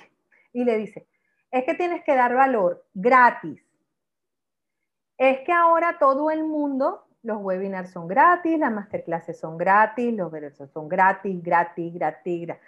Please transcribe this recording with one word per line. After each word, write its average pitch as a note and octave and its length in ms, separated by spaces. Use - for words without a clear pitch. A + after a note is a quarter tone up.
y B3 120
le A#3 120
dice, G3+ 300
"Es B3+ 140
que E4 100
tienes F4 300
que D4 100
dar B3 200
valor A#3+ 500
gratis. A#3+ 680
Es C4 280
que F4+ 60
ahora E4+ 460
todo C#4 320
el D#4 140
mundo... D4 600
Los A3 180
webinars F#3+ 500
son E3+ 180
gratis, E4 500
las C#4+ 140
masterclasses E3+ 640
son D#3+ 180
gratis, G#3+ 560
los F#3 200
workshops C#3+ 400
son D#3 160
gratis, F#3 540
gratis, E3+ 520
gratis, E3+ 520
gra-, E3 220